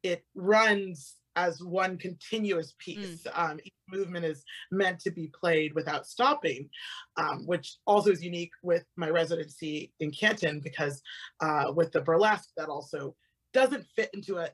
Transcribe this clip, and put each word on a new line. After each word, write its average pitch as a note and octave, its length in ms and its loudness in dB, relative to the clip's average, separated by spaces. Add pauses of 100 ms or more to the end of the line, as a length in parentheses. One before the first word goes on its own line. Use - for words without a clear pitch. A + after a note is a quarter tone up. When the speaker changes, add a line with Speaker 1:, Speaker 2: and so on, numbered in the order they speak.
Speaker 1:
it F3 200 -2 (120)
runs G3 800 2 (200)
as E3+ 280 0
one F#3 340 0
continuous F3+ 800 -4
piece. F#3 440 -12
Speaker 2:
Mm. - 160 -6 (120)
Speaker 1:
Um, D3+ 120 -12
each - 100 -20 (160)
movement F3 360 -6
is D#3 180 -6 (280)
meant F#3 300 0
to F#3 100 -4
be E3 160 -8
played D#3 460 2
without D3+ 320 -2
stopping, E3+ 640 0 (480)
um, D#3 280 -2
which E3+ 320 -4 (100)
also G#3 240 6
is E3+ 120 2
unique F3 280 -6 (100)
with F3 220 2 (140)
my D#3+ 120 -2
residency D#3+ 920 -2
in D3+ 100 -2
Canton F3 480 0
because, C#3+ 420 -4 (380)
uh, D3+ 340 2
with D#3+ 200 2
the D3+ 80 2
burlesque, F#3 560 4
that D#3 100 -8
also C#3+ 480 -8 (380)
doesn't C4 320 2 (100)
fit G#3+ 180 0
into F#3+ 240 -6
a E3+ 160 -4